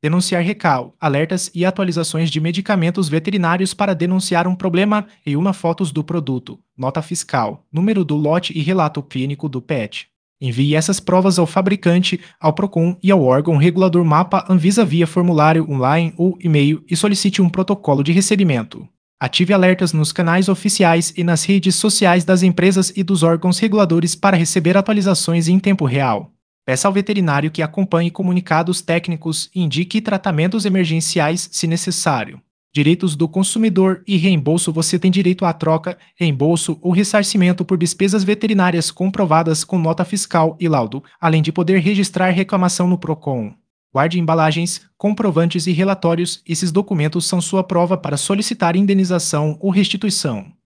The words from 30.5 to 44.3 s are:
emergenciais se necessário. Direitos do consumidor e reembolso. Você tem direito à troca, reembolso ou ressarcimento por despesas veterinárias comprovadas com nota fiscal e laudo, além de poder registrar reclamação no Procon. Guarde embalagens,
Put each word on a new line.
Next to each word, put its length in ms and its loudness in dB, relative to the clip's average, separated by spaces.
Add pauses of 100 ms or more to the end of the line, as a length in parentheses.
emergenciais 840 -2
se 140 -6
necessário. 720 -4 (360)
Direitos 400 2
do 120 -2
consumidor 800 0
e 120 0
reembolso. 540 0
Você 280 -2
tem 100 2
direito 360 0
à 80 0
troca, 440 -2 (180)
reembolso 640 0
ou 120 -2
ressarcimento 720 2
por 100 -2
despesas 480 0
veterinárias 680 0
comprovadas 720 0
com 160 -2
nota 260 -2
fiscal 540 -2
e 80 -2
laudo, 360 -2 (160)
além 220 2
de 100 -2
poder 280 0
registrar 500 0
reclamação 580 0
no 100 2
Procon. 540 -6 (400)
Guarde 280 0
embalagens, 600 0 (140)